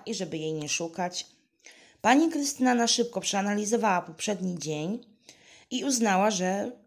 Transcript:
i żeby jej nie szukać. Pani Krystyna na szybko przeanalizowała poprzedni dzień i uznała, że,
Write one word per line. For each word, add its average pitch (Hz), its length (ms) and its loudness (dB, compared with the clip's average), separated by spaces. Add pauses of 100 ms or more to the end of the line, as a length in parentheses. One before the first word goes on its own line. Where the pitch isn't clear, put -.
i 226 80 -6
żeby 175 240 -6
jej 156 140 -4
nie 151 160 -6
szukać. 175 580 -4 (760)
Pani 285 300 6
Krystyna 277 440 0
na 233 120 2
szybko 233 340 0
przeanalizowała 202 840 0
poprzedni 180 560 -4
dzień 156 480 -4 (640)
i 247 140 -4
uznała, 220 460 4
że, 196 420 -2 (140)